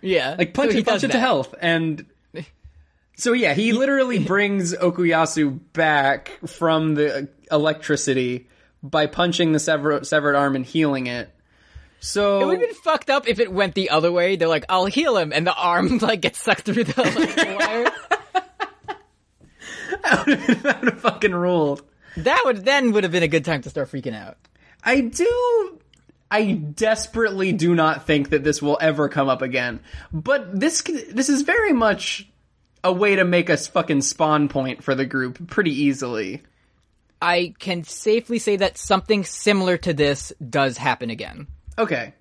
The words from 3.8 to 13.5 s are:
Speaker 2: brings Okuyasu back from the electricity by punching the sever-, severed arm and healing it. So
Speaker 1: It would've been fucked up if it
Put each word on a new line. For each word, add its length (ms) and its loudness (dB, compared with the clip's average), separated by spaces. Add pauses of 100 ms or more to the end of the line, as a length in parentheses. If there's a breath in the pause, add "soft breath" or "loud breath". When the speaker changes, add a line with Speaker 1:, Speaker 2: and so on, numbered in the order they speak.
Speaker 2:
brings 560 0
Okuyasu 880 0 (120)
back 600 0 (120)
from 520 0
the 320 -2 (240)
electricity 960 0 (340 soft breath)
by 240 -2
punching 460 0
the 80 2
sever-, 420 0
severed 320 0
arm 220 2
and 100 -6
healing 400 -2
it. 240 -8 (680 soft breath)
So 400 0
Speaker 1:
It 60 4
would've 160 2
been 120 -2
fucked 360 -2
up 180 2
if 100 0
it 140 0